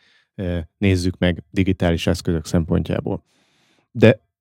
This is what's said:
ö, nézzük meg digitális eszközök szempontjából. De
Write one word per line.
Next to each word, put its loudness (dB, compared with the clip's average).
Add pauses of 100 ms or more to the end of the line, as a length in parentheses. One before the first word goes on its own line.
(360)
ö, -4 (180)
nézzük 0
meg 0
digitális 0
eszközök -2
szempontjából. -2 (680)
De 4 (220)